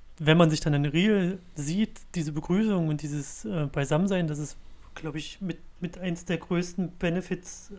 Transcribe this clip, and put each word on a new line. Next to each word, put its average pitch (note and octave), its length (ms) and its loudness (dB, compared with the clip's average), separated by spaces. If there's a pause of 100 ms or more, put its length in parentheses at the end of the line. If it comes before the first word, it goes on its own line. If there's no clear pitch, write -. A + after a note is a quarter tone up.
(180)
wenn D#3+ 200 6
man E3 120 8
sich D#3 120 2
dann D3+ 120 2
in C#3+ 120 4
Real F#3 520 4 (180)
sieht, E3+ 440 -2 (160)
diese D#3 160 -2
Begrüßung F3 560 2
und D3+ 140 0
dieses, D3 440 -6
äh, E3+ 260 -2
Beisammensein, E3+ 560 2
das D3+ 120 -4
ist, D3 180 -8 (380)
glaub D#3 200 -8
ich, - 260 -10
mit, F3 180 -6 (220)
mit F3 160 -8
eins F3 280 -4
der E3 120 0
größten F3 600 -2
Benefits, F3+ 800 -4